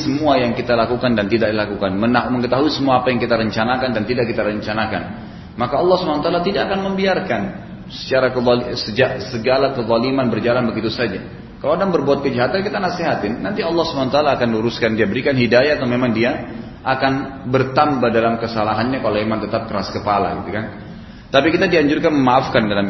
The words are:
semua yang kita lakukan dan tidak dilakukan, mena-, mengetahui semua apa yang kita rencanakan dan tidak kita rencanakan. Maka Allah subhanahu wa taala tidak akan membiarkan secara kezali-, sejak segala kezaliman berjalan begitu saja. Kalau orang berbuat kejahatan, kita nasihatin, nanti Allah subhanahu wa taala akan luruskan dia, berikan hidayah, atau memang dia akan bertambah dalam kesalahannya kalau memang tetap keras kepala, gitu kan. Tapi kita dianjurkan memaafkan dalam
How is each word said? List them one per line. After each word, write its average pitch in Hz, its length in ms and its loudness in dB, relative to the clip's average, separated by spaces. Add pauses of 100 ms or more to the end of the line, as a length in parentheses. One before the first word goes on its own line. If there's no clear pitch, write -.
semua 143 360 2
yang 120 120 0
kita 120 240 -2
lakukan 120 400 0
dan 101 160 0
tidak 110 240 2
dilakukan, 101 400 -2
mena-, 117 320 2
mengetahui 123 480 0
semua 131 280 2
apa 127 80 2
yang 117 120 0
kita 117 160 2
rencanakan 113 560 0
dan 107 80 -2
tidak 120 240 0
kita 110 160 -2
rencanakan. 104 580 -2 (540)
Maka 120 240 -2
Allah 180 160 4
subhanahu 156 280 0
wa - 40 -2
taala 170 160 0
tidak 135 240 0
akan 196 120 -2 (120)
membiarkan 185 500 0 (460)
secara 131 480 0
kezali-, 123 400 2
sejak 113 360 0 (200)
segala 127 400 2
kezaliman 123 560 0
berjalan 117 480 0
begitu 107 160 -2
saja. 98 320 -4 (400)
Kalau 156 160 0
orang 196 160 0
berbuat 139 240 2
kejahatan, 143 480 0
kita 202 160 -2
nasihatin, 135 560 -2
nanti 202 240 -4
Allah 165 240 2
subhanahu 131 240 -2
wa 135 40 4
taala 147 200 4
akan 120 120 0 (120)
luruskan 113 400 0
dia, 107 80 4
berikan 131 320 0
hidayah, 123 400 4
atau 131 80 -2
memang 123 240 2
dia 120 400 0 (320)
akan 135 640 -2
bertambah 127 640 2
dalam 113 320 2
kesalahannya 110 560 -2
kalau 110 160 0
memang 107 240 0
tetap 104 320 -4
keras 98 160 -4
kepala, 95 560 -2
gitu 87 80 -8
kan. - 400 -8 (420)
Tapi 151 160 4
kita 175 160 2
dianjurkan 160 480 2
memaafkan 131 560 2
dalam 101 200 0